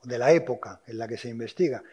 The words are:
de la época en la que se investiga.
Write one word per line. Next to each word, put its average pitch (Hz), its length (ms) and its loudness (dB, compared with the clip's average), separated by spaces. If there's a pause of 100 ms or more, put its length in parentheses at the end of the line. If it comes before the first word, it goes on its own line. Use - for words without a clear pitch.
de 123 140 -6
la 123 140 6
época 123 560 2
en 113 100 -10
la 113 100 -6
que 113 100 -8
se 120 120 -10
investiga. 117 640 -2